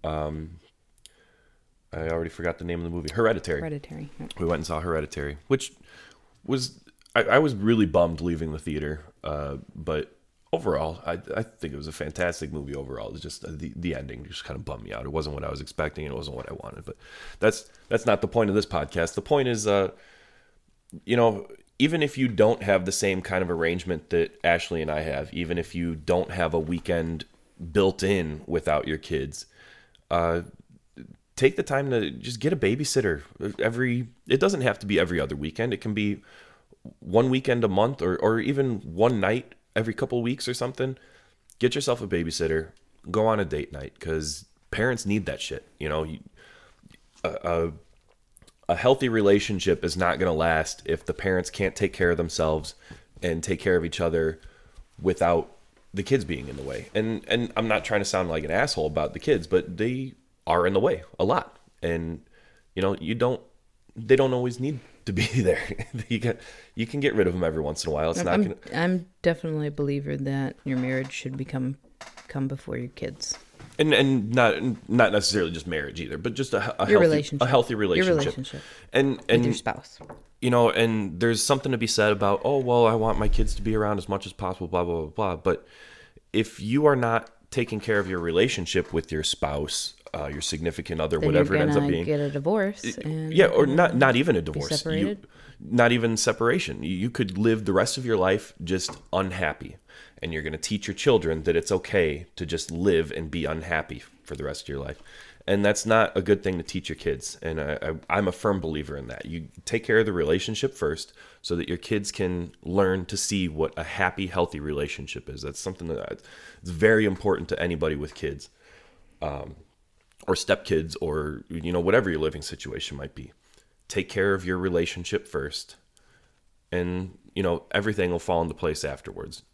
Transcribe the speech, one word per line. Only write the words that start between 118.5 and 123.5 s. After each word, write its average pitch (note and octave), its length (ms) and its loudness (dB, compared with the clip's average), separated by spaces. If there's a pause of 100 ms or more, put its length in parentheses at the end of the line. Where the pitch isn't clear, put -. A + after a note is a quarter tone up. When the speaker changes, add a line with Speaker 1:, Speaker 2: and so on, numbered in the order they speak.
Speaker 1:
um, C#2 340 -8 (720)
or F#2+ 60 2
stepkids, D#2+ 640 0
or, D2+ 480 -4
you E2 240 -6
know, F2 80 2
whatever G2 300 4
your D#2 100 0
living D#2 220 -2
situation - 560 -10
might C#2 180 -12
be. C2 160 -16 (560)